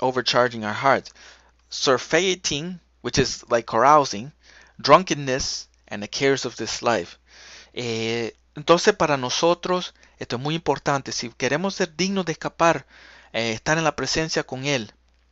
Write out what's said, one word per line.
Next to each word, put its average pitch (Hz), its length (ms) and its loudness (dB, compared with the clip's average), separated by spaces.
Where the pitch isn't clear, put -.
overcharging 123 640 0
our 104 80 -4
hearts. 123 380 2
Surfeiting, 175 1080 -2
which 120 160 -4
is 123 320 0
like 117 160 0
carousing, 131 680 4
drunkenness, 143 840 2
and 104 140 -10
the 104 60 -10
cares 135 380 0
of 120 100 -6
this - 260 -8
life. 110 380 0
Eh, 113 580 -4
entonces, 170 420 4
para 151 200 0
nosotros, 170 760 -2
esto 127 180 -8
es 120 40 -6
muy 147 140 -4
importante. 139 560 -2
Si 117 180 -8
queremos 147 460 -2
ser 165 200 -4
dignos 190 300 -2
de 160 80 -4
escapar, 156 520 0
eh, 113 180 -2
estar 143 260 0
en 165 60 -2
la 151 120 2
presencia 160 480 -2
con 131 220 -10
Él. 131 260 -2